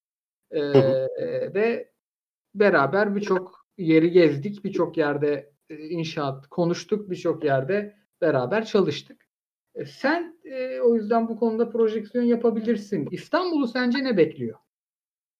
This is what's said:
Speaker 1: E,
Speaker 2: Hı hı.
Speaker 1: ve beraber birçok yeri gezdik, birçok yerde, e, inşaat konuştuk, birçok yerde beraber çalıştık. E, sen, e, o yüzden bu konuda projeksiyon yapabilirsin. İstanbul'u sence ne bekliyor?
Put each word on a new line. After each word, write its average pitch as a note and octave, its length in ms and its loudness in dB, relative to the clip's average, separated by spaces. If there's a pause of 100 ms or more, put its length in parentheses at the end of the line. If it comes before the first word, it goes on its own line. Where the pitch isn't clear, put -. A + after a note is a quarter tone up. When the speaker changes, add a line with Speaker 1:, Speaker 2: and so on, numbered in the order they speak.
(520)
Speaker 1:
E, D#3+ 80 -4
Speaker 2:
Hı C#3+ 200 4
hı. C3 720 0
Speaker 1:
ve A3+ 380 -2 (640)
beraber G3 600 2
birçok F#3+ 500 -4 (120)
yeri D#3+ 340 4
gezdik, E3+ 520 4
birçok F3+ 340 -2
yerde, D3 540 -2 (180)
e, D#3+ 60 -16
inşaat D#3 720 -8
konuştuk, F3+ 600 -4
birçok E3+ 340 -4
yerde D3+ 520 -2 (260)
beraber D#3 440 0
çalıştık. - 600 -2 (480)
E, C#3+ 100 -10
sen, D#4+ 580 -4
e, C4 360 -8
o A#3+ 160 4
yüzden A3+ 320 0
bu A3+ 120 -8
konuda A3+ 300 0
projeksiyon A3+ 560 0
yapabilirsin. A3 840 0
İstanbul'u D#4 560 -2
sence B3 360 -2
ne B3+ 140 0
bekliyor? C3+ 420 0 (800)